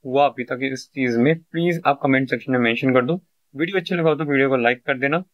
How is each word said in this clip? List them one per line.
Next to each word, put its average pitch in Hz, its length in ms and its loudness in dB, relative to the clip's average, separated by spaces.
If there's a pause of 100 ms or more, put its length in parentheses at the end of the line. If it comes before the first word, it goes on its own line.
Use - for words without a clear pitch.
हुआ 135 200 2
अभी 123 180 -4
तक 123 180 -8
इस 135 280 -8
चीज़ 127 280 0
में, 151 240 4
please 170 440 -2
आप 139 160 0
comment 135 280 0
सेक्शन 131 220 -4
में 127 60 2
mention 120 360 0
कर 127 100 4
दो। 170 160 -2 (340)
Video 170 240 -4
अच्छा 180 180 -4
लगा 165 120 2
हो 151 60 2
तो 151 100 -4
video 139 240 2
को 131 80 2
like 123 300 0
कर 135 120 -2
देना, 143 240 -2 (120)